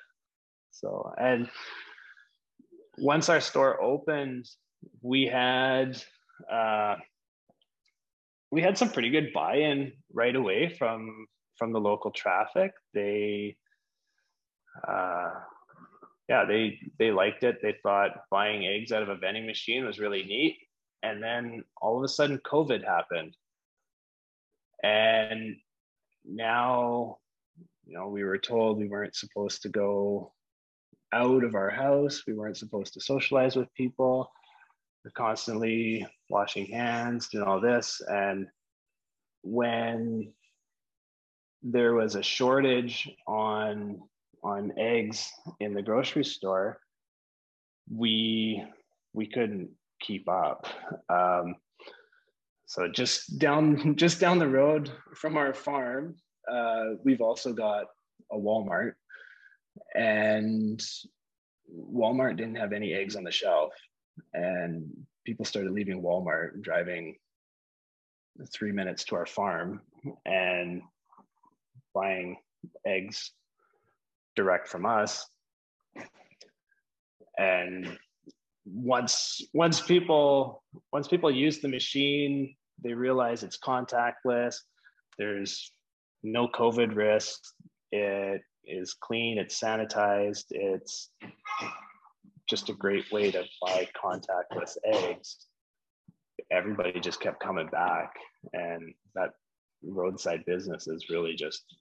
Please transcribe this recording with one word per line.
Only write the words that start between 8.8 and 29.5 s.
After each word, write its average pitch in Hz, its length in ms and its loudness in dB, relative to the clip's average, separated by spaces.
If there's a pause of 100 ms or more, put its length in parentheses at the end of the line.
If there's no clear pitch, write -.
pretty 120 200 0
good 151 220 2
buy-in 135 600 0 (200)
right 120 220 2
away 127 440 0
from, 110 480 -4 (300)
from 113 160 -2
the 113 80 2
local 104 300 2
traffic. 104 640 2 (220)
They, 104 640 -2 (1300)
uh, 90 440 -4 (1000)
yeah, 123 160 6
they, 107 340 0 (200)
they 113 120 4
liked 101 340 2
it. 120 180 4
They 104 200 0
thought 101 280 4 (200)
buying 104 360 2
eggs 110 260 -2
out 110 100 2
of 101 80 -4
a 98 60 -4
vending 101 300 -4
machine 117 380 -4
was 104 140 -6
really 101 260 -2
neat. 113 340 0 (440)
And 107 200 -4
then 117 420 -6 (160)
all 110 180 2
of 135 60 -2
a 135 40 0
sudden 143 300 2
covid 135 460 0
happened. 85 520 -2 (1500)
And 110 760 4 (680)
now, 120 920 0 (680)
you - 80 -20
know, 90 140 -8
we 101 160 -4
were 98 140 0
told 110 400 2
we 104 100 -2
weren't 101 280 -6
supposed 101 460 -6